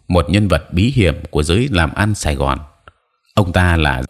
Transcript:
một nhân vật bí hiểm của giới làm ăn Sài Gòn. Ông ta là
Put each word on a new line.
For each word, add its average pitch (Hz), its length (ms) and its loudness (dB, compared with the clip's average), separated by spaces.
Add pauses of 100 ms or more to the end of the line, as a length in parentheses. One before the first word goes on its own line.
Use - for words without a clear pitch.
một 87 220 2
nhân 101 180 2
vật 87 260 -2
bí 117 180 2
hiểm 92 240 2 (140)
của 78 140 -2
giới 101 280 0
làm 80 220 0
ăn 104 220 -2
Sài 73 200 -4
Gòn. 67 240 -2 (760)
Ông 90 180 0
ta 90 240 2
là 67 320 0